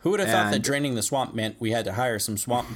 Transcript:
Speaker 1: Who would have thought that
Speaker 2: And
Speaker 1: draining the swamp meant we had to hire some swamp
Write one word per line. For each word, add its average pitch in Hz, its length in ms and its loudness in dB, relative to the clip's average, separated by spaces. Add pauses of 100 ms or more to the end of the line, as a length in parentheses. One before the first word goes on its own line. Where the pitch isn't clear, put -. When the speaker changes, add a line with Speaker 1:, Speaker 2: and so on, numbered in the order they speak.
Speaker 1:
Who 165 80 2
would 202 100 2
have 196 100 2
thought 107 200 4
that 104 60 2
Speaker 2:
And 107 80 0
Speaker 1:
draining 139 320 0
the 110 80 0
swamp 131 300 0
meant 110 280 -2
we 113 100 0
had 117 140 0
to 95 80 -4
hire 117 260 0
some 107 160 -2
swamp 120 400 -2